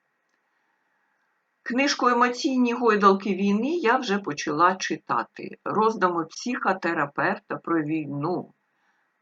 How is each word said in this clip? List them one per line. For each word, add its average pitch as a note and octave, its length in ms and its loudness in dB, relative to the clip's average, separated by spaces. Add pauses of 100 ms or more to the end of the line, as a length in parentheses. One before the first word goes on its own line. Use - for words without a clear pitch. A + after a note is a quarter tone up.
(1600)
Книжку B3+ 440 0
«Емоційні B3 640 2
гойдалки G3+ 640 4
війни» G3+ 340 0
я D#4 280 2
вже G3+ 220 -2
почала D#3+ 560 0
читати. - 880 -6
Роздуми F#3 640 0
психотерапевта E3+ 1300 -4
про D#3+ 260 -2
війну. D3 720 -4 (680)